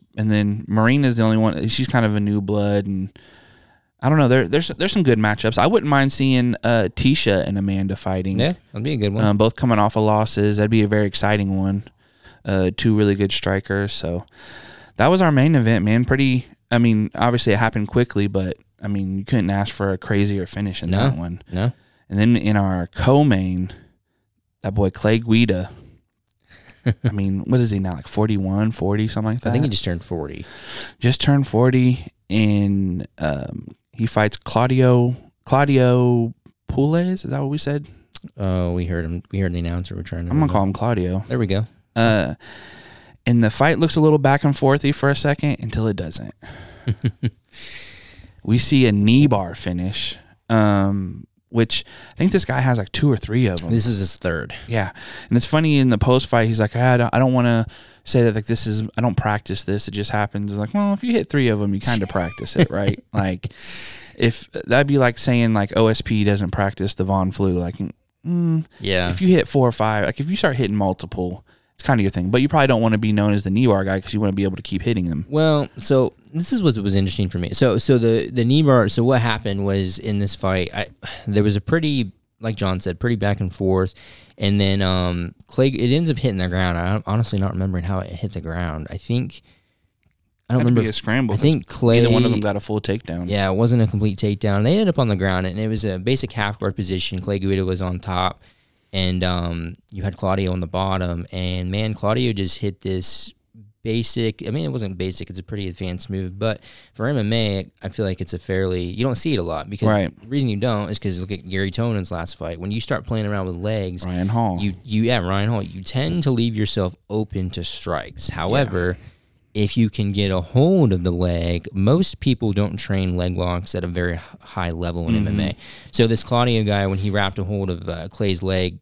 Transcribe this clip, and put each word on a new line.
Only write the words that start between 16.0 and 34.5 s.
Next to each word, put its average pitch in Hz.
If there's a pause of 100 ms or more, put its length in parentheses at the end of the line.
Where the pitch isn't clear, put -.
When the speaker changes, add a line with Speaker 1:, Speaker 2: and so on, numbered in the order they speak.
Speaker 1:
Pretty, 131 (240)
I 120
mean, 113
obviously 120
it 101
happened 113
quickly, 113
but, 95 (260)
I 101
mean, 98
you 98
couldn't 104
ask 98
for 98
a 92
crazier 101
finish 101
in 87
Speaker 2:
No, 92 (120)
Speaker 1:
that 127
one. 87 (100)
Speaker 2:
no. 101 (360)
Speaker 1:
And 98
then 117
in 104
our 92
co-main, 95 (920)
that 101
boy 101
Clay 110
Guida. 110 (1120)
Speaker 2:
<laughs> -
Speaker 1:
I 117
mean, 98
what 127
is 117
he 101
now? 92
Like 73
forty-one, 104
forty, 104
something 110
like 123
that? 110
Speaker 2:
I -
think 131
he 143
just 98
turned 85
forty. 76 (520)
Speaker 1:
Just 123
turned 139
forty, 127 (240)
and, 101 (120)
um, 73 (240)
he 110
fights 107
Claudio, 123 (300)